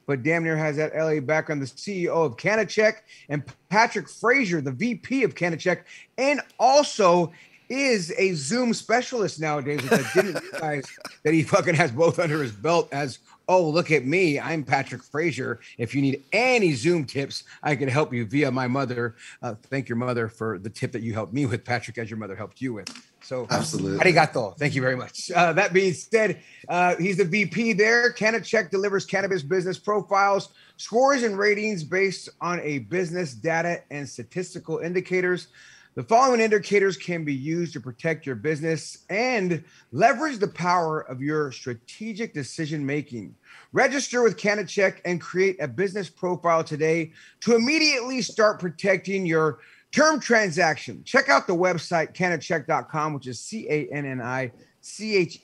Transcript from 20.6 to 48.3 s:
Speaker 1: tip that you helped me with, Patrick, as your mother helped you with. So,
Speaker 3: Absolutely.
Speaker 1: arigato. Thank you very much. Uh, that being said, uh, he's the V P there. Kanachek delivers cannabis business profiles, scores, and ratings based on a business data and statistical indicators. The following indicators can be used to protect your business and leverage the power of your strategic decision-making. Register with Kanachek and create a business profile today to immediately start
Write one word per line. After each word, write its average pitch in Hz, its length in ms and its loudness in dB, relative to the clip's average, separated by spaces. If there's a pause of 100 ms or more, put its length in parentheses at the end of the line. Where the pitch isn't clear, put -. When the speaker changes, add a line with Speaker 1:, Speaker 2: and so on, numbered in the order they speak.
Speaker 1:
tip - 220 -8
that 113 100 -8
you 113 120 -6
helped 104 200 -6
me 139 120 0
with, 113 180 -4
Patrick, 120 340 -6
as 113 120 -8
your 113 100 -10
mother 101 160 -10
helped 101 260 -12
you 127 120 -4
with. 95 140 -10 (340)
So, 127 280 -8
Speaker 3:
Absolutely. - 500 -2
Speaker 1:
arigato. 151 580 4
Thank 147 180 -2
you 135 60 0
very 127 140 0
much. - 400 -10
Uh, 170 180 4
that 180 200 2
being 190 200 4
said, 214 460 0 (300)
uh, 180 260 2
he's 185 220 -2
the 196 80 4
V 196 200 0
P 226 280 -2
there. 226 400 4
Kanachek 214 560 0
delivers 196 360 -2
cannabis 190 380 -2
business 180 340 -2
profiles, 196 720 0 (280)
scores, 262 460 2
and 202 140 -2
ratings 208 460 0
based 185 460 -2 (100)
on 175 220 -4
a 143 180 -4
business 165 540 -6
data 165 480 -2 (100)
and 143 160 -10
statistical 160 720 -10
indicators. 180 680 -2 (480)
The 131 80 -8
following 247 380 4
indicators 202 540 2
can 170 300 -6
be 147 80 -2
used 160 400 -2
to 147 80 -10
protect 156 460 -6
your 131 80 -4
business 156 640 -4 (100)
and 196 540 0 (280)
leverage 254 460 2
the 190 100 0
power 165 540 0
of 131 220 -10
your 147 280 -2
strategic 214 840 -10
decision-making. 143 960 -6 (400)
Register 247 480 2
with 220 160 4
Kanachek 202 680 0
and 175 140 -2
create 185 400 0
a 147 80 -4
business 180 400 -4
profile 170 560 0
today 160 500 -2 (280)
to 233 140 4
immediately 262 640 2
start 208 380 2